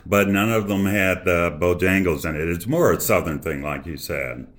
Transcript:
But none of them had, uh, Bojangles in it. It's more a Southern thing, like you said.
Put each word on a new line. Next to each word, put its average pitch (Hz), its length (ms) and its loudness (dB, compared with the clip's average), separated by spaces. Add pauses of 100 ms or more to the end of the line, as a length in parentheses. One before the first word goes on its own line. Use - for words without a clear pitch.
But 98 220 4
none 98 240 2
of 107 160 0
them 98 180 0
had, 95 420 2
uh, 85 300 2
Bojangles 90 680 2
in 78 80 -4
it. 80 140 -4
It's 87 180 -6
more 151 240 4
a 80 80 0
Southern 80 400 0
thing, 71 220 -6
like 73 240 -6
you 82 100 -8
said. 65 500 -8 (140)